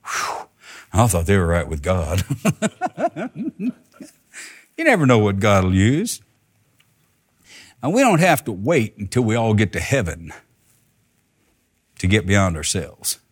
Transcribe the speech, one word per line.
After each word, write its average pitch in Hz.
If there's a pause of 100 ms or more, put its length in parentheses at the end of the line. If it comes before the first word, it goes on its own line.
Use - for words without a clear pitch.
whew, - (440)
I 113
thought 90
they 98
were 87
right 85
with 78
God." 87
<laughs> 233 (1040)
You 320
never 208
know 123
what 101
God 98
will 92
use. 131 (1600)
And 147
we 240
don't 208
have 175
to 113
wait 110
until 104
we 110
all 113
get 101
to 87
heaven 82 (1700)
to -
get 101
beyond 95
ourselves. - (140)